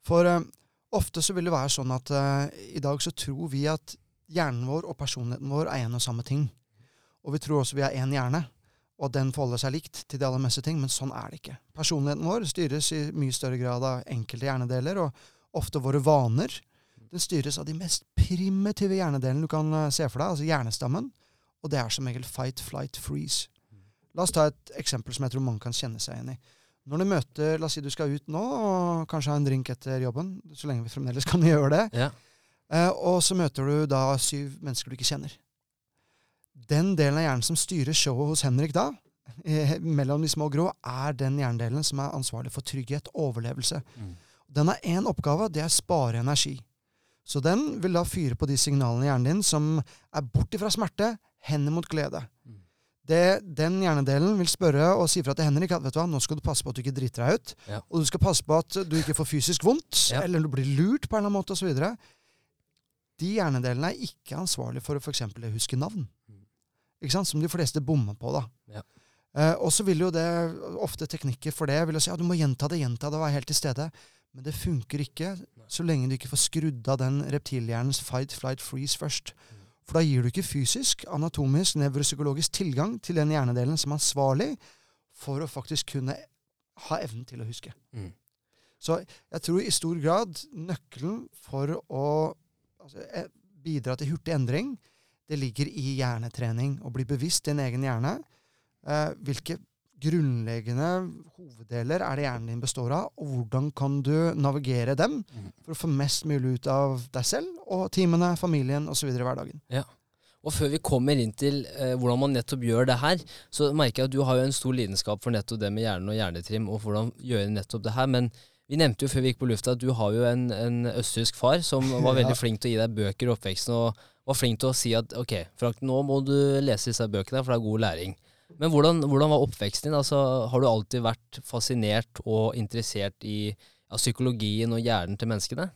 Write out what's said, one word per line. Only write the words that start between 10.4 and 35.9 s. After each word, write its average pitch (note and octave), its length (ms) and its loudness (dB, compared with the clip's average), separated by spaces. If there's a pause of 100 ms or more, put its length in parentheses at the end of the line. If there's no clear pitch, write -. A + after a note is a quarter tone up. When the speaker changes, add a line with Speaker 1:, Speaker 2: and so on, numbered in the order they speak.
Speaker 1:
meste B2+ 180 0
ting, D#3 180 -2
men C3+ 120 0
sånn C3+ 240 -4
er A2+ 160 -10
det D#3+ 100 -16
ikke. - 160 -16 (160)
Personligheten D3 540 0
vår G#3+ 180 0
styres D3 460 -2
i D#3 80 -2 (160)
mye C3+ 180 0
større B2+ 240 -4
grad B2 240 -2
av B2+ 240 -2
enkelte A#2 400 -6
hjernedeler, C3 560 -2
og D3 120 -2 (420)
ofte - 260 -2
våre C3+ 220 2
vaner. C3 480 4 (580)
Den F3 100 -10
styres D3 380 0
av D3+ 80 -8
de D#3 80 -6
mest E3+ 300 -4 (120)
primitive F#3+ 840 2
hjernedelene C#3 420 0
du D#3+ 60 -2
kan, D#3 260 0
eh, D#3 160 2
se D3+ 200 0
for B2 100 -6
deg, E3 100 0
altså D3+ 160 -2
hjernestammen, C#3+ 640 0 (540)
og D#3 80 -6
det C#3+ 80 2
er A2+ 100 -2
som C3+ 160 -4
regel B2 180 -6
fight, B2+ 360 -6
flight, - 380 -10
freeze. D3 500 -4 (680)
La E3+ 80 0
oss F3+ 80 0
ta D#3 160 4
et - 300 -6
eksempel B2 380 -4
som C3+ 80 -2
jeg B2+ 80 -2
tror C3 100 -2
mange A#2 200 0
kan A#2+ 120 -6
kjenne A2+ 260 -4
seg B2 180 -6
igjen B2 180 -10
i. - 20 -20 (520)
Når D3 100 -2
du F#3+ 60 4
møter, D#3+ 540 0
la D#3+ 80 -2
oss C#3+ 80 -2
si D3+ 60 -8
du C#3 80 -6
skal D3 240 -2
ut D3 140 -6
nå, D#3+ 160 -4
og F#3 640 0
kanskje C#3+ 240 -2
ha D3 60 2
en D3 80 4
drink C3+ 240 0
etter C3 320 -4
jobben, D#3 400 -4 (120)
så D3 140 -10
lenge A#2+ 160 -2
vi A2+ 60 -8
fremdeles C3+ 360 -4
kan F3 160 4
<laughs> D#3+ 120 8
gjøre C#3+ 180 6
det, G#3 260 2
Speaker 2:
Ja. C3 120 2 (600)
Speaker 1:
eh, E3+ 200 4
og F3+ 340 2
så F#3+ 100 4
møter D3+ 320 2
du D3 220 2
da C3+ 300 2
syv C#3+ 440 -4
mennesker C3 280 -6
du B2+ 80 -10
ikke B2+ 100 -2
kjenner. C#3+ 240 -4 (1400)